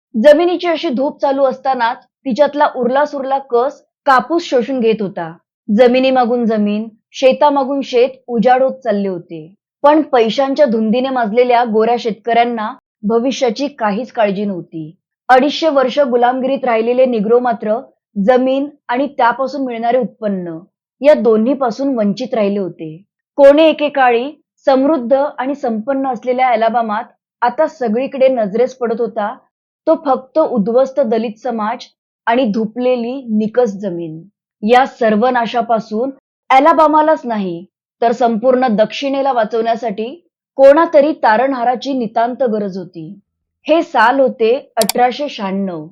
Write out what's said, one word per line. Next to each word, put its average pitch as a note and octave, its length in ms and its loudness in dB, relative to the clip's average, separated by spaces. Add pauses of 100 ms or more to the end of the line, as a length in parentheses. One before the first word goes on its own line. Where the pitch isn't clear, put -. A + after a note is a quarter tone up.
(240)
जमिनीची F4 440 2
अशी E4 200 -4
धूप C#4 320 -4
चालू C#4 240 0
असतानाच B3+ 640 -4
तिच्यातला C#4+ 680 -2
उरला C4 280 0
सुरला C4+ 340 -4
कस C4 460 -4 (200)
कापूस C#4+ 400 0
शोषून C4 360 -2
घेत A3 200 2
होता. F3 360 -8 (420)
जमिनीमागून B3 640 2
जमीन, G#3+ 440 -2 (220)
शेतामागून C#4 720 2
शेत B3+ 280 0 (180)
उजाड B3 360 2
होत C4 100 0
चालले G#3 360 -4
होते. E3+ 460 -12 (280)
पण D4+ 200 4
पैशांच्या C4+ 640 2
धुंदीने A3+ 420 0
माजलेल्या B3 640 2
गोऱ्या A3 260 2
शेतकऱ्यांना A#3 760 -2 (300)
भविष्याची A#3+ 640 -2
काहीच G#3+ 440 -4
काळजी G#3 320 -2
नव्हती. E3 520 -10 (320)
अडीचशे C#4 400 2
वर्ष C4 300 0
गुलामगिरीत C4 640 0
राहिलेले A#3+ 420 2
निग्रो A#3 320 0
मात्र A#3 420 -2 (460)
जमीन C4 420 2 (200)
आणि B3+ 180 -2
त्यापासून C4 580 -2
मिळणारे A#3+ 340 -2
उत्पन्न F#3+ 600 -6 (420)
या D4 140 4
दोन्हीपासून A#3+ 800 0
वंचित A3+ 400 -2
राहिले G3+ 240 -2
होते. E3+ 440 -10 (340)
कोणे C#4+ 320 8
एकेकाळी C#4 640 0 (320)
समृद्ध C4+ 480 2 (260)
आणि C4+ 160 -6
संपन्न C4+ 540 -4
असलेल्या B3+ 400 -2
अलाबामात A3+ 560 0 (360)
आता A#3+ 260 0
सगळीकडे C4 640 0
नजरेस A#3 460 0
पडत A#3 260 -4
होता A3 360 -6 (500)
तो D#4+ 200 0
फक्त C4 320 -2
उद्ध्वस्त B3+ 640 0
दलित A3+ 380 -2
समाज A3+ 460 -6 (420)
आणि A#3+ 180 2
धुपलेली B3 800 -4
निकस A3 480 -2
जमीन. E3+ 560 -10 (340)
या B3 240 4
सर्व A3 400 0
नाशापासून A#3 840 -2 (400)
अलाबामालाच D4+ 760 4
नाही F#3+ 400 -6 (380)
तर A#3+ 100 2
संपूर्ण B3 540 2
दक्षिणेला C4+ 640 -2
वाचवण्यासाठी A3+ 960 -4 (280)
कोणातरी D4+ 560 6
तारणहाराची B3+ 800 0
नितांत A#3 500 -4
गरज G#3 360 -2
होती. F3 400 -14 (500)
हे D#4+ 140 2
साल B3+ 380 2
होते C4 560 0
अठराशे B3 520 -2
शहाण्णव. F#3+ 640 -6